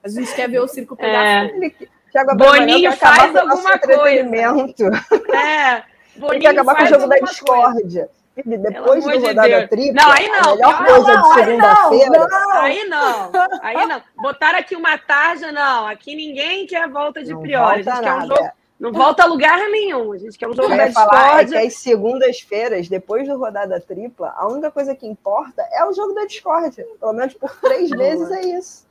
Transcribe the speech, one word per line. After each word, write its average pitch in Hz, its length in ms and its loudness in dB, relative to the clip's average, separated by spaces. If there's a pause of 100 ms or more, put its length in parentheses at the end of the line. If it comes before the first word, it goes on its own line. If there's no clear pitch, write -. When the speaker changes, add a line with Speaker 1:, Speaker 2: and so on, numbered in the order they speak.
Speaker 1:
A 202 60 -14
gente 233 260 -10
quer 254 140 -6
ver 247 120 -2
o 262 80 -2
circo 254 280 -16
pegar 214 300 -2
Speaker 2:
É. 208 220 0
Speaker 1:
fogo. 415 80 -10
Speaker 3:
Ele, 359 200 -8 (360)
Thiago 269 180 0
Abravanel 277 360 6
Speaker 2:
Boninho, 330 140 2 (100)
Speaker 3:
quer 277 60 -4
acabar 294 200 4
Speaker 2:
faz - 160 4
Speaker 3:
com - 60 4
o - 80 2
nosso 339 100 0 (120)
Speaker 2:
alguma 381 100 2
coisa. 269 160 2
Speaker 3:
entretenimento. 262 880 0 (500)
Speaker 2:
É. 294 420 0
Speaker 3:
Ele 220 80 -12 (320)
Speaker 2:
Boninho, 277 240 -4
Speaker 3:
quer 302 80 4
acabar 277 280 4
com 311 60 2
o 294 40 4
Speaker 2:
faz - 20 2
Speaker 3:
jogo 277 200 4
da 269 80 4
Speaker 2:
alguma - 20 6
coisa. 254 140 -2
Speaker 3:
discórdia. 233 760 0 (260)
Filho, 269 100 -14 (160)
Speaker 2:
Pelo - 40 -10
Speaker 3:
depois 262 400 0
Speaker 2:
amor 294 100 -4
Speaker 3:
do 262 60 0
Speaker 2:
de 240 80 -2
Speaker 3:
Rodada 220 200 2
Speaker 2:
Deus. 226 220 0
Speaker 3:
Tripla, 262 320 0
Speaker 2:
Não, 302 100 8
aí 349 160 2
não. 415 100 -2 (120)
Speaker 3:
a - 60 2
melhor 302 240 4
Speaker 2:
Não, 370 60 2
Speaker 3:
coisa 508 180 6
de - 80 6
Speaker 1:
não, 311 200 6
aí 233 240 4
não, 415 180 4 (180)
Speaker 3:
segunda-feira. 311 360 4
Speaker 1:
não. 403 220 -2
Speaker 2:
Aí 349 380 0
não. 254 420 -4 (320)
Aí 240 240 -4
não. 294 160 -8 (140)
Botaram 294 420 -2
aqui - 160 -8
uma 330 240 -2
tarja, 302 540 -2
não. 269 340 -2
Aqui 214 300 -14
ninguém 311 500 -8
quer 330 220 -6
volta 294 340 -8
de 294 100 -14
Speaker 3:
Não 320 80 -14
Speaker 2:
Priori. 240 420 0
A - 20 -10
Speaker 3:
volta - 80 -6
Speaker 2:
gente 247 100 -6
quer 214 100 -2
um - 60 -2
Speaker 3:
nada. 165 160 -8
Speaker 2:
jogo, - 160 0 (300)
não 233 120 -8
volta 285 300 2
a 339 40 6
lugar 320 300 2 (140)
nenhum. 339 420 -6
A 196 60 -14
gente 208 180 -18
quer 233 120 -12
um - 40 -10
jogo - 200 -2
Speaker 3:
Eu 247 40 0
Speaker 2:
da 262 120 2
Speaker 3:
ia 247 40 -6
falar, 214 220 4
é 277 300 6
Speaker 2:
discórdia. 320 160 -2
Speaker 3:
que 247 80 0
as - 80 -10
segundas-feiras, 233 1120 -4
depois 196 400 -6
do 277 100 -6
Rodada 202 420 -8
Tripla, 185 560 -14
a 196 120 -6
única 294 240 -8
coisa 277 240 -8
que 247 100 -20
importa 220 680 -8
é 302 120 -2
o 403 80 -4
jogo 392 200 -6
da 415 140 -6
discórdia. 330 580 -8 (140)
Pelo 220 140 -6
menos 254 220 -8
por - 260 -12
três 494 280 0
Speaker 2:
Boa. 247 140 -6
Speaker 3:
meses 320 300 -4
é 381 80 -8 (180)
isso. - 320 -18